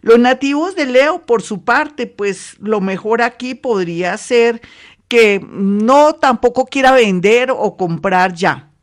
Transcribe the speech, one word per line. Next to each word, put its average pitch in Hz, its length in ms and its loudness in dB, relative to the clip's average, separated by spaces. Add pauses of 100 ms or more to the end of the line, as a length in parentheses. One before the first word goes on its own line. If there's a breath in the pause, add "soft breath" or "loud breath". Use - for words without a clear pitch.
Los 226 180 6
nativos 277 560 0
de 302 120 -2
Leo, 285 380 0
por 226 160 0
su 196 220 -10
parte, 262 440 -2
pues - 520 -8
lo 208 220 -4
mejor 202 400 -2
aquí 247 320 -4
podría 180 640 -4
ser 233 440 0 (460 loud breath)
que 214 440 2
no 226 640 2
tampoco 254 500 0
quiera 262 260 2
vender 226 600 2
o 208 260 -4
comprar 180 560 -2
ya. 165 380 -4 (120)